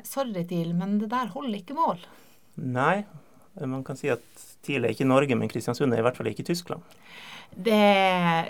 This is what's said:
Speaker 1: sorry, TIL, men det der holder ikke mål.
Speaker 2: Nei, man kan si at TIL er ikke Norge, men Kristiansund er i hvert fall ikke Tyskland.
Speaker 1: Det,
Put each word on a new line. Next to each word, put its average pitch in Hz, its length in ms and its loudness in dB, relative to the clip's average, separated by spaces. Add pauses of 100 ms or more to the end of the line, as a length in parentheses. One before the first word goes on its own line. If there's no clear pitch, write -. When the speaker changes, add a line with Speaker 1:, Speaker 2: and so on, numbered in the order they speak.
Speaker 1:
sorry, 214 400 -4
TIL, 170 260 -2
men 196 260 0
det 214 120 -4
der 247 240 -2
holder 254 240 -6
ikke - 160 -12
mål. 277 240 0 (580)
Speaker 2:
Nei, 139 460 2 (560)
man 131 240 -6
kan 135 160 -10
si 147 80 -4
at 123 160 0 (400)
TIL 135 240 -2
er 117 80 -2
ikke 135 120 0
Norge, 131 280 4
men 110 160 0
Kristiansund 120 420 -2
er 113 60 2
i 113 80 2
hvert 127 120 2
fall 110 120 -2
ikke - 160 -8
Tyskland. - 360 -4 (640)
Speaker 1:
Det, 214 260 -2 (760)